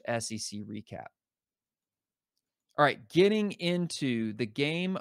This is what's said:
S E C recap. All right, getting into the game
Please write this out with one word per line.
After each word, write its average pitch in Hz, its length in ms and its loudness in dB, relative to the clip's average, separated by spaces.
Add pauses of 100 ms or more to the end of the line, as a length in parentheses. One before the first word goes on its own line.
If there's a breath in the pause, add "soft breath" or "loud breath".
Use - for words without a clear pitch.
S 117 260 -2
E 110 60 -6
C 104 240 -10
recap. 107 460 -12 (1700)
All 147 60 8
right, - 240 2
getting 202 440 4
into 143 840 -2
the 120 100 -4
game 160 560 -2